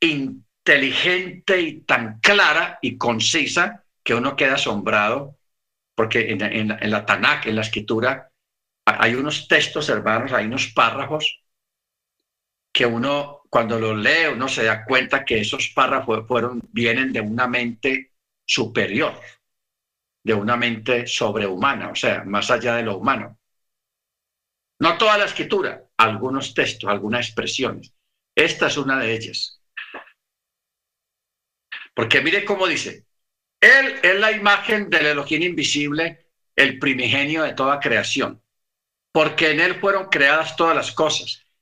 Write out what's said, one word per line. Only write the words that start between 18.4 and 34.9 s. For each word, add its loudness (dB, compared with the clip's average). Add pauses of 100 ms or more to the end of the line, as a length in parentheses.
superior, -2 (1040)
de 2
una 0
mente 0
sobrehumana, -2
o -12
sea, -2
más -2
allá 2
de -2
lo -4
humano. -4 (1400)
No 2
toda 4
la 2
Escritura, -4 (120)
algunos 0
textos, -2
algunas -2
expresiones. -4 (460)
Esta 2
es -2
una -2
de -2
ellas. -10 (2250)
Porque 2
mire 0
cómo 0
dice, -6 (540)
"Él 6
es 4
la 2
imagen 0